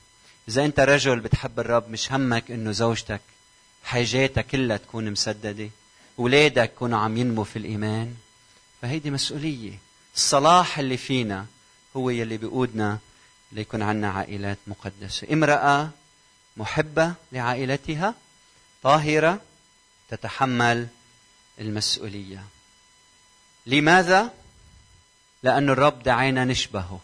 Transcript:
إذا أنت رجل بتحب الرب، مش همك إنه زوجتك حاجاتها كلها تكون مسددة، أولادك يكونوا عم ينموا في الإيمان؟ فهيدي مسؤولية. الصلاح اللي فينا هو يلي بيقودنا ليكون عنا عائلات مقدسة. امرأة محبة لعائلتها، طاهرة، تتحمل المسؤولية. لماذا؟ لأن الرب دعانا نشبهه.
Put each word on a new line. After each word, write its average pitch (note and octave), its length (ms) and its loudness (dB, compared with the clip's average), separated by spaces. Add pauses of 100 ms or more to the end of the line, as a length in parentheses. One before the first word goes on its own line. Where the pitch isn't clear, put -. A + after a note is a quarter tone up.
(480)
إذا B2+ 160 0
أنت D3 160 0
رجل C3+ 400 4
بتحب A#2+ 400 -2
الرب، A2+ 300 0
مش A2+ 220 -6
همك B2 380 0
إنه A2+ 220 -6
زوجتك A2+ 480 -2 (640)
حاجاتها B2 580 0
كلها B2 340 -2
تكون A2 340 -6
مسددة، G#2+ 600 -6 (480)
أولادك B2+ 560 4
يكونوا A#2+ 240 -2
عم A2 180 0
ينموا A#2 280 0
في - 140 -10
الإيمان؟ G#2+ 560 -4 (680)
فهيدي D3 280 -6
مسؤولية. C3+ 680 -6 (380)
الصلاح D#3 640 4
اللي C3 180 -2
فينا A2 500 -4 (500)
هو B2+ 140 -2
يلي A2+ 260 -4
بيقودنا A2 640 -2 (540)
ليكون G#2+ 300 -6
عنا G#2 280 0
عائلات G2+ 560 -6
مقدسة. G2 680 -12
امرأة D3 580 2 (680)
محبة D#3 580 -2 (180)
لعائلتها، C3+ 840 -4 (680)
طاهرة، D3+ 580 2 (680)
تتحمل A#2+ 800 0 (720)
المسؤولية. G2+ 840 -6 (1200)
لماذا؟ F3 640 4 (1120)
لأن C3+ 280 2
الرب C3 320 2
دعانا B2+ 420 2
نشبهه. F#2+ 600 -4